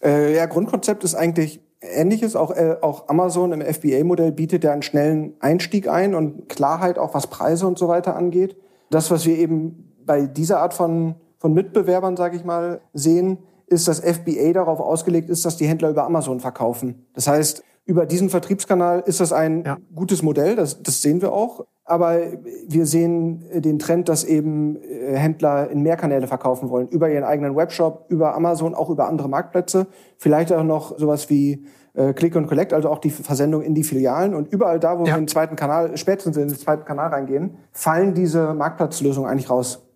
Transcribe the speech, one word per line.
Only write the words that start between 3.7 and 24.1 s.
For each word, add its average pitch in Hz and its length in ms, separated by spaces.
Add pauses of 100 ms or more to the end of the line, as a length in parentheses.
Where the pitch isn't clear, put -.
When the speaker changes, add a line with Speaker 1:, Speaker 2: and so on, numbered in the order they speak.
Speaker 1:
B 135 200
A-Modell 165 320
bietet 160 320
ja 151 80
einen 143 120
schnellen 151 560
Einstieg 180 480
ein 185 260
und 156 360
Klarheit, 165 500
auch - 160
was 139 120
Preise 165 380
und 180 140
so 180 80
weiter 175 280
angeht. 180 420 (340)
Das, 160 180
was 165 160
wir 165 120
eben 160 560 (120)
bei 143 220
dieser 156 320
Art 175 160
von, 165 400 (240)
von 160 140
Mitbewerbern, 185 640
sag 175 200
ich 170 80
mal, 170 380 (120)
sehen, 175 460 (260)
ist, 170 220
dass 165 120
F 170 240
B 156 240
A 170 60
darauf 165 260
ausgelegt 165 520
ist, 170 140
dass 165 120
die 151 100
Händler 160 220
über 147 160
Amazon 135 340
verkaufen. 120 720
Das 135 140
heißt, 151 360 (200)
über 170 220
diesen 180 240
Vertriebskanal 180 760
ist 175 140
das 170 140
ein 160 320
Speaker 2:
Ja. 139 120 (180)
Speaker 1:
gutes 175 260
Modell, 151 340
das, 156 280
das - 180
sehen 156 200
wir 190 100
auch. 233 340 (200)
Aber 170 320 (500)
wir 165 180
sehen, 165 640
äh, 170 120
den 151 180
Trend, 175 300
dass 156 160